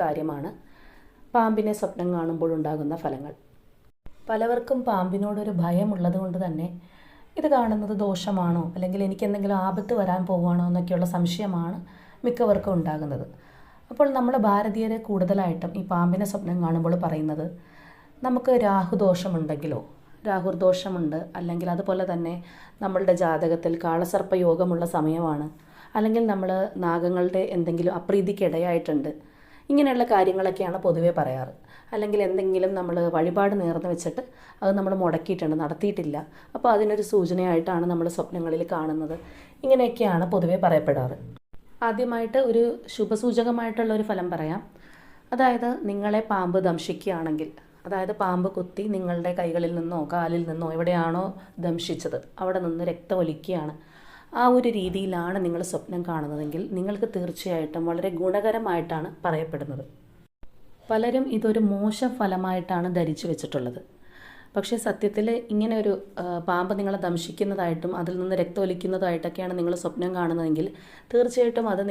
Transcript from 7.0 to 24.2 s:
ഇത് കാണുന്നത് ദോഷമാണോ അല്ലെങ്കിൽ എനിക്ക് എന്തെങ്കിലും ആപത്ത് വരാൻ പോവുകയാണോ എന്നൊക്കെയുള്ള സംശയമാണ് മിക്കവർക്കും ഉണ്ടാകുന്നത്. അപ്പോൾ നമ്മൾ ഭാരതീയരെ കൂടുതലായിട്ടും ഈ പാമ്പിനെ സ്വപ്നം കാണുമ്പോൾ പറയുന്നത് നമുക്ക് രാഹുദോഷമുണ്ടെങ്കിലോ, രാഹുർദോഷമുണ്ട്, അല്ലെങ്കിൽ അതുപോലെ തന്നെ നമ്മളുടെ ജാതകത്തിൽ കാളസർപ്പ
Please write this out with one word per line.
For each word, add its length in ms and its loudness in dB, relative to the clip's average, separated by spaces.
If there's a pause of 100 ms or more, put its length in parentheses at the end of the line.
ഇത് 120 2
കാണുന്നത് 400 2 (100)
ദോഷമാണോ 600 0 (120)
അല്ലെങ്കിൽ 300 -2
എനിക്ക് 220 -2
എന്തെങ്കിലും 400 0
ആപത്ത് 340 -2
വരാൻ 200 2 (100)
പോവുകയാണോ 400 2
എന്നൊക്കെയുള്ള 440 0
സംശയമാണ് 640 -2 (460)
മിക്കവർക്കും 520 2
ഉണ്ടാകുന്നത്. 480 -2 (680)
അപ്പോൾ 160 4 (100)
നമ്മൾ 180 2 (140)
ഭാരതീയരെ 580 2
കൂടുതലായിട്ടും 720 0
ഈ 20 -2 (100)
പാമ്പിനെ 400 2
സ്വപ്നം 320 -2
കാണുമ്പോൾ 300 2 (100)
പറയുന്നത് 420 -2 (800)
നമുക്ക് 260 2 (140)
രാഹുദോഷമുണ്ടെങ്കിലോ, 1120 2 (480)
രാഹുർദോഷമുണ്ട്, 880 0 (200)
അല്ലെങ്കിൽ 360 -4
അതുപോലെ 380 0
തന്നെ 220 -4 (500)
നമ്മളുടെ 400 4
ജാതകത്തിൽ 480 2 (120)
കാളസർപ്പ 500 0 (100)